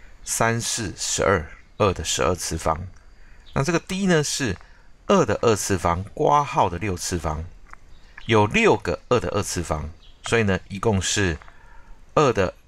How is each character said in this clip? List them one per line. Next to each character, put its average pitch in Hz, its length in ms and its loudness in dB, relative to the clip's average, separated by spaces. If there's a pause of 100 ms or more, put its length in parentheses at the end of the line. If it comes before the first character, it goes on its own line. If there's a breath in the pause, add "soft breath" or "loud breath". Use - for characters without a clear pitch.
(240 soft breath)
三 117 360 0
是 104 360 -6
十 - 280 -2
二， 87 220 2 (320)
二 101 140 2
的 78 120 -6
十 - 180 -2
二 85 120 2
次 87 240 -6
方。 82 280 -2 (680 soft breath)
那 139 80 0
这 160 100 0
个 165 60 2
D 190 280 -4
呢 165 160 4
是 113 340 -2 (500 soft breath)
二 190 180 6
的 107 180 0
二 110 120 4
次 95 240 -2
方， 87 260 0 (100)
括 147 280 2
号 135 260 2
的 85 100 -6
六 95 180 -4
次 - 220 -4
方， 80 260 -4 (840 loud breath)
有 107 200 4
六 190 300 4
个 - 320 -4
二 123 120 4
的 - 80 -4
二 101 140 -2
次 87 200 -4
方， 78 260 -4 (360)
所 117 140 0
以 113 40 2
呢， 95 160 2 (100)
一 98 100 -10
共 98 220 2
是 90 380 0 (760 soft breath)
二 143 180 4
的 95 220 0 (140)